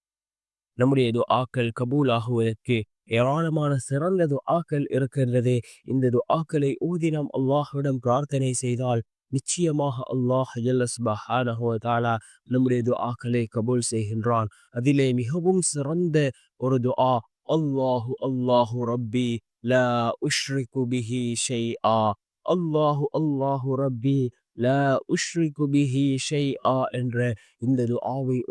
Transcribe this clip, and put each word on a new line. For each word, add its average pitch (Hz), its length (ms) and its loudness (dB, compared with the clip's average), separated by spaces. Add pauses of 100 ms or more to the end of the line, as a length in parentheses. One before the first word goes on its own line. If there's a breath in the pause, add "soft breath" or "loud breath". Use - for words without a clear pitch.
(800)
நம்முடைய 131 340 4
துஆக்கள் 120 600 0
கபூலாகுவதற்கு 120 1040 0 (340)
ஏராளமான 147 640 2
சிறந்த 160 500 0
துஆக்கள் 147 640 -2
இருக்கின்றது. 127 640 2 (300 loud breath)
இந்த 127 260 2
துஆக்களை 143 680 0
ஓதி 165 320 -2
நாம் 151 200 -2
அல்லாஹ்விடம் 139 680 0
பிரார்த்தனை 131 540 0
செய்தால், 123 500 -2 (300)
நிச்சயமாக 147 640 0 (140)
அல்லாஹ் 127 500 0
ஜல்ல 123 260 2
சுப்ஹானஹு 117 760 -2
வ 117 140 0
தஆலா 117 360 0 (360 loud breath)
நம்முடைய 123 320 2
துஆக்களை 120 680 -2
கபூல் 120 400 0
செய்கின்றான். 110 600 0 (220 soft breath)
அதிலே 135 420 2
மிகவும் 165 500 0
சிறந்த 156 540 -2 (440 soft breath)
ஒரு 131 200 2
துஆ, 127 320 2 (360)
"அல்லாஹு 131 640 0 (100)
அல்லாஹு 123 640 2
ரப்பி 120 420 -2 (340)
லா 127 240 4 (340)
உஷ்ரிகு 135 680 -4
பிஹி 123 360 -2 (160)
ஷைஆ, 117 600 0 (480)
அல்லாஹு 151 680 0
அல்லாஹு 139 640 0
ரப்பி 135 420 0 (380)
லா 131 220 2 (300)
உஷ்ரிகு 156 600 -2
பிஹி 139 380 2 (140)
ஷைஆ" 135 560 0 (160)
என்ற 123 260 -2 (420 soft breath)
இந்த 123 240 2
துஆவை 127 540 -2 (120)